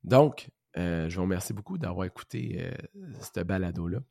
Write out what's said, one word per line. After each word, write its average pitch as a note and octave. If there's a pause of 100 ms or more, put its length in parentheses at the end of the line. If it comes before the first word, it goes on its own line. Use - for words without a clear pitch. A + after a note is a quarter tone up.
Donc, C3 (260)
euh, E2+
je E2+
vous F#2
remercie F#2+
beaucoup A2
d'avoir F#2
écouté, -
euh, F3 (100)
cette -
balado-là. F2 (120)